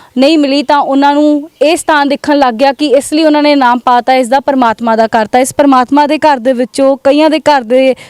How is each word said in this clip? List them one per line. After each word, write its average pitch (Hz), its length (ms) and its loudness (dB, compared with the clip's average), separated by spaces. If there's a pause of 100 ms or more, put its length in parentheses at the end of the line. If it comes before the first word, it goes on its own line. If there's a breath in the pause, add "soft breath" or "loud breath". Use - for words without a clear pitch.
(160 loud breath)
ਨਹੀਂ 294 200 2
ਮਿਲੀ 285 260 0
ਤਾਂ 294 140 0
ਉਹਨਾਂ 277 360 0
ਨੂੰ 302 360 0 (120)
ਇਹ 311 160 2
ਸਥਾਨ 285 320 -2
ਦੇਖਣ 285 280 -2
ਲੱਗ 254 160 0
ਗਿਆ 269 180 0
ਕਿ 294 140 -4
ਇਸ 277 280 -2
ਲਈ 320 100 0
ਉਹਨਾਂ 302 200 2
ਨੇ 294 120 2
ਨਾਮ 247 240 0
ਪਾਤਾ 247 340 0
ਇਸ 262 140 0
ਦਾ, 262 120 0
ਪਰਮਾਤਮਾ 233 560 -2
ਦਾ 220 120 0
ਕਰਤਾ। 226 320 -2
ਇਸ 254 180 -2
ਪਰਮਾਤਮਾ 277 500 0
ਦੇ 302 100 -2
ਘਰ 294 200 0
ਦੇ 254 160 -2
ਵਿੱਚੋਂ 269 500 -2
ਕਈਆਂ 294 260 2
ਦੇ 311 100 -2
ਘਰ 285 220 0
ਦੇ 254 340 0 (140 loud breath)